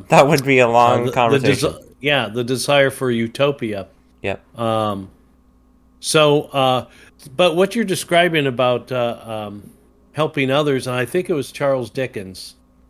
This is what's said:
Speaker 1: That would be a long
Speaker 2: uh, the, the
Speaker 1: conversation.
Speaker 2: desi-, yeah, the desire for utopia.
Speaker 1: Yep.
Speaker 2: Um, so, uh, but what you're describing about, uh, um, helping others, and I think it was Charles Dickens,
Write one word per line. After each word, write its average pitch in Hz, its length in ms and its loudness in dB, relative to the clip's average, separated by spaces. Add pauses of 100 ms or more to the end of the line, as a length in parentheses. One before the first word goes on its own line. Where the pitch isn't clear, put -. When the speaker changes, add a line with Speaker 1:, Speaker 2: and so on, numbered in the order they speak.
Speaker 1:
That 151 180 6
would 143 180 2
be 135 140 4
a 123 100 6
long 120 260 6
Speaker 2:
uh, 120 100 0
the, 131 60 -2
the - 20 -10
Speaker 1:
conversation. 120 580 2
Speaker 2:
desi-, - 300 -20
yeah, 135 280 0
the 117 140 -6
desire 131 480 0
for 131 200 -4
utopia. 117 760 -4 (360)
Speaker 1:
Yep. - 360 -8
Speaker 2:
Um, 107 520 -4 (920)
so, 151 420 2
uh, 131 440 -2 (500)
but 175 180 2
what 190 220 0
you're 233 80 -2
describing 170 640 0
about, 123 420 -2
uh, 120 340 -4
um, 104 460 -12 (420)
helping 147 380 -2
others, 135 380 0
and 127 80 -6
I 127 80 -2
think 180 260 -4
it 175 40 0
was 135 180 -6
Charles 135 380 -2
Dickens, 107 640 -10 (360)